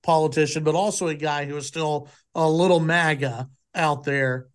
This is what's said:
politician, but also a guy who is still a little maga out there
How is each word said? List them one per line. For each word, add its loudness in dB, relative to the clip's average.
politician, 0
but 2
also 0
a -4
guy -4
who -10
is -10
still -4
a 2
little 4
maga 0
out -2
there -2